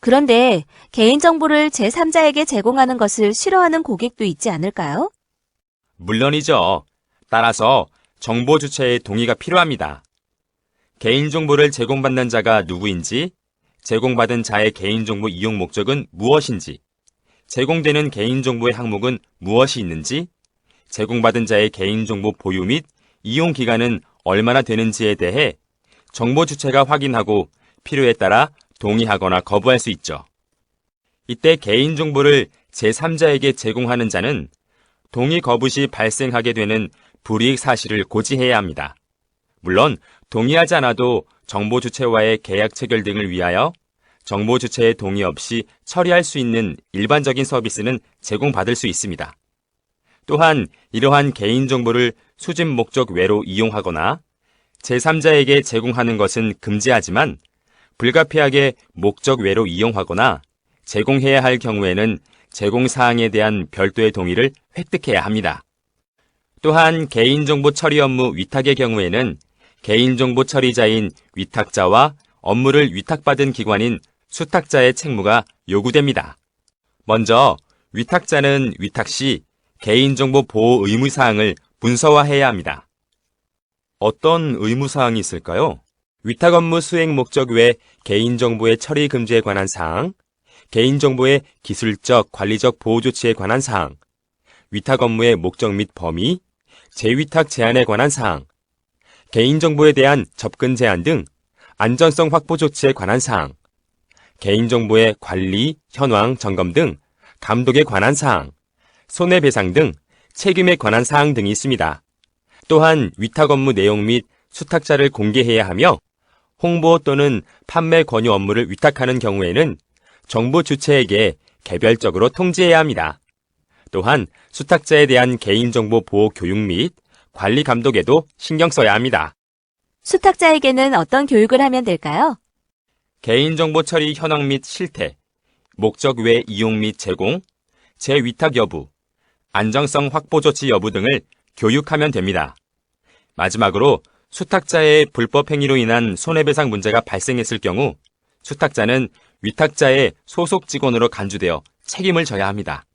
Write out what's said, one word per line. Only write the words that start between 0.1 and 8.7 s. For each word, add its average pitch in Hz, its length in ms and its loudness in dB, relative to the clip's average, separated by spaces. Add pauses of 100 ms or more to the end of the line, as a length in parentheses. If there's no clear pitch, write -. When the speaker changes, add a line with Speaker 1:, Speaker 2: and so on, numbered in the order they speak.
Speaker 1:
개인정보를 302 800 2
제삼 311 400 -2
자에게 302 340 2
제공하는 254 520 0
것을 214 360 0
싫어하는 339 520 0
고객도 226 400 -6
있지 190 260 -4
않을까요? 175 600 -4 (840)
Speaker 2:
물론이죠. 113 880 0 (460)
따라서 113 560 2 (320)
정보 123 400 0
주체의 135 400 -2